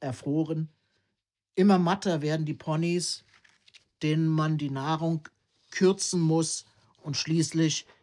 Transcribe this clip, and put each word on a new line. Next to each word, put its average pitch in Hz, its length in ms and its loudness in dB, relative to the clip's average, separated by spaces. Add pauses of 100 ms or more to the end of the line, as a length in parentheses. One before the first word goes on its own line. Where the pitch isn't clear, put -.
erfroren. 156 720 -4 (840)
Immer 190 240 6
matter 180 420 0
werden 156 260 -2
die 151 80 -4
Ponys, 165 680 -2 (800)
denen 156 240 2
man 156 320 0
die 143 120 -4
Nahrung 156 580 -2 (420)
kürzen 190 500 0
muss, 160 440 0 (360)
und 139 160 -8
schließlich, 160 720 -2 (160)